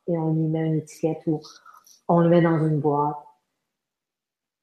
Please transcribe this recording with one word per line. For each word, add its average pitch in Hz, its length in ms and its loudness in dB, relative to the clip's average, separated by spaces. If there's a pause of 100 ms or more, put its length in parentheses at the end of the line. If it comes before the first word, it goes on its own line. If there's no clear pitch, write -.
et 175 100 -2
on 160 160 -2
lui 160 160 -2
met 160 180 -4
une 160 100 -2
étiquette 156 500 -6
ou 151 140 -2 (680)
on 170 120 4
le 170 80 4
met 170 140 6
dans 165 220 2
une 156 160 0
boîte. 147 360 0 (1500)